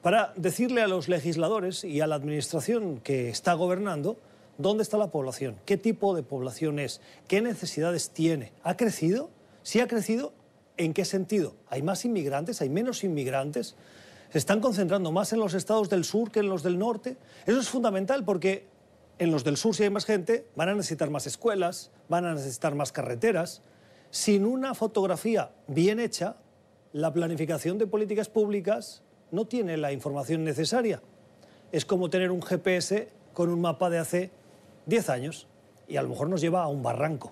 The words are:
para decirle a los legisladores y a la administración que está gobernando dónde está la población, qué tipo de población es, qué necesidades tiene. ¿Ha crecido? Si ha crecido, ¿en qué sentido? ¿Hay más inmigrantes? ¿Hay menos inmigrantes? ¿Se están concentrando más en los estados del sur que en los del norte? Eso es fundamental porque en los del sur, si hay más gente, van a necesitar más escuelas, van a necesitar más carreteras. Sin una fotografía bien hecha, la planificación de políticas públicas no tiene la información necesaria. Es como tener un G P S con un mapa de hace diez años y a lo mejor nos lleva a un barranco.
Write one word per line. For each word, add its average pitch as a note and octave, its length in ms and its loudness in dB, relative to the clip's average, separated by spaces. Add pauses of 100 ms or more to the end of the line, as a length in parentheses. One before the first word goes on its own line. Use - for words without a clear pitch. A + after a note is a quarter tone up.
para G3 340 2
decirle A3+ 460 0
a G#3+ 60 4
los F#3 220 0
legisladores F3 720 0
y D3+ 180 -2
a D#3 60 2
la D#3 80 0
administración D3+ 840 -2
que B2+ 280 -2
está F3 240 0
gobernando F3+ 640 -2 (400)
dónde G#3 240 2
está G#3+ 160 0
la G#3 140 0
población, C3 520 -4
qué G3 140 0
tipo G3+ 380 2
de D#3 80 -4
población C#3 560 -4
es, - 220 -6 (260)
qué G3 120 4
necesidades F3 680 -2
tiene. D#3+ 420 0 (120)
¿Ha E3+ 140 -2
crecido? A3 520 0 (320)
Si - 180 2
ha A#3+ 80 4
crecido, A#3 460 -2 (420)
¿en D#3+ 200 0
qué F#3+ 100 2
sentido? F#3+ 480 0 (140)
¿Hay C3+ 160 -4
más F#3 200 -2
inmigrantes? F3 580 -2
¿Hay C3+ 80 0
menos A3+ 340 -2
inmigrantes? D3 720 -2 (560)
¿Se D#3 80 2
están G3+ 200 2
concentrando F#3+ 520 2
más F#3+ 220 0
en A3+ 60 2
los G3+ 140 0
estados G#3 340 0
del F#3 160 2
sur A3 280 0
que A3 80 2
en G3+ 100 2
los F3+ 140 -2
del F3+ 160 0
norte? A#3+ 380 -2 (280)
Eso A#3+ 140 4
es B3 100 -2
fundamental A3+ 560 0
porque F#3+ 400 0 (540)
en E3 100 4
los D3 140 2
del C#3+ 120 2
sur, A3 200 2
si G#3+ 80 2
hay G3+ 80 4
más - 140 -2
gente, G#3+ 500 0
van E3 140 0
a G3+ 40 0
necesitar D#3+ 380 -2
más C#3+ 160 -4
escuelas, F#3 640 -2 (180)
van F3 160 0
a E3+ 80 -2
necesitar C#3+ 400 -4
más C#3+ 180 -2
carreteras. C#3+ 680 0 (480)
Sin G3+ 380 4
una C4 260 0
fotografía G3 800 0 (160)
bien F3+ 320 4
hecha, A3+ 380 -4 (540)
la D3+ 220 0
planificación E3 640 -2
de A3 80 2
políticas G#3 440 -2
públicas G#3 720 0 (280)
no G3 140 0
tiene G#3 320 -2
la D3 160 -2
información C#3+ 500 -2
necesaria. D#3+ 580 0 (680)
Es D3+ 140 0
como F#3 240 0
tener F#3 220 2
un F3+ 100 -2
G F3 180 -2
P F#3 160 2
S G3 320 -2 (260)
con E3+ 140 2
un F3 140 0
mapa F3 280 0
de E3+ 80 0
hace F3 320 -2 (560)
diez F3+ 240 2
años C3+ 380 -4 (400)
y D3 80 -6
a C3+ 60 0
lo C3 80 -2
mejor B2 180 -2
nos F3 140 0
lleva E3+ 220 2
a D#3 40 0
un C#3+ 160 -4
barranco. B2+ 480 -2